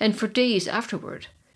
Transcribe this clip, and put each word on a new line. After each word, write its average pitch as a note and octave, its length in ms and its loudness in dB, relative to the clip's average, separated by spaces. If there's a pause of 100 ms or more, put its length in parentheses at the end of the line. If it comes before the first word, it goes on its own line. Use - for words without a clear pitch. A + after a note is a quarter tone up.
and G#3+ 160 4
for A3+ 100 -2
days A3 400 2
afterward. - 600 -6 (300)